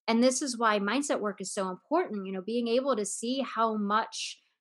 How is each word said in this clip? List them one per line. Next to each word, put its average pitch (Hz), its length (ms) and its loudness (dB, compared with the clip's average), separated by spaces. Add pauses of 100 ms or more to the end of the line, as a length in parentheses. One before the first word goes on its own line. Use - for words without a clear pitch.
and 226 160 4
this 254 200 4
is 254 140 -2
why 214 220 4
mindset 233 400 0
work 202 220 -4
is 190 120 -8
so 190 180 -2
important, 214 540 -2
you 190 80 -8
know, 190 80 -6
being 233 280 -2
able 262 260 2
to 214 100 0
see 247 360 -4
how 226 360 2
much 208 640 -2 (220)